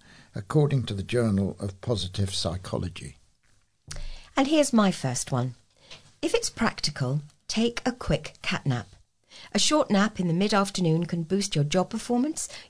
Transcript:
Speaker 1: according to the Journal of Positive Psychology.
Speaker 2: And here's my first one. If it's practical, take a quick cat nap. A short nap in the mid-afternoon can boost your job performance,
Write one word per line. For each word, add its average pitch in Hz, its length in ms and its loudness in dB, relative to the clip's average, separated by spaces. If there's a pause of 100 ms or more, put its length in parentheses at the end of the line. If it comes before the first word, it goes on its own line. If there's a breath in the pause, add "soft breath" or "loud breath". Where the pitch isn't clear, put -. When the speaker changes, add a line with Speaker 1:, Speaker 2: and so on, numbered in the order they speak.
(340 soft breath)
Speaker 1:
according 139 500 2
to 104 100 -6
the 98 80 -4
Journal 101 560 0
of 101 220 -8
Positive 95 540 -2
Psychology. - 800 -6 (1200 loud breath)
Speaker 2:
And 269 120 4
here's 294 260 4
my 208 160 6
first - 420 -4
one. 127 220 0 (640 loud breath)
If 339 140 0
it's 466 160 0
practical, 147 720 -2 (260)
take 233 380 0
a 247 60 2
quick - 500 -2
cat - 240 -4
nap. 123 220 0 (640 loud breath)
A 208 40 2
short 302 320 4
nap 202 300 2
in 180 80 0
the 165 60 2
mid-afternoon 185 720 2
can 170 160 -4
boost 190 320 -2
your 147 100 2
job 180 240 0
performance, 240 640 -2 (200 loud breath)